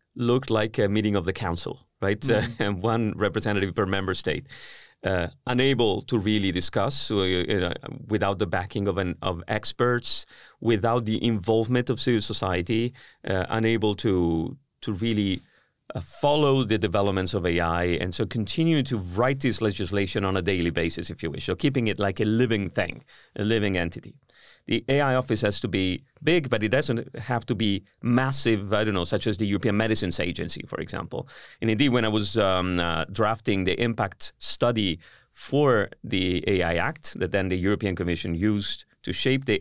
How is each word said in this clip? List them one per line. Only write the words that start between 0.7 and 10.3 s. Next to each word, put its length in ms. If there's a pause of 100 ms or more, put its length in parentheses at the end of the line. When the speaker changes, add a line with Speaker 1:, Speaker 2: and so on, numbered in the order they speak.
Speaker 1:
a 80
meeting 280
of 100
the 80
council, 480 (200)
right? 180
Speaker 2:
Mm-hmm. 440
Speaker 1:
Uh, 20
<laughs> 0
and 160
one 360
representative 580
per 100
member 280
state. 340 (540)
Uh, 260 (200)
unable 540
to 180
really 320
discuss, 580
uh, 140
you 380
know, 100 (380)
without 280
the 80
backing 400
of 120
an, 240
of 260
experts, 800 (340)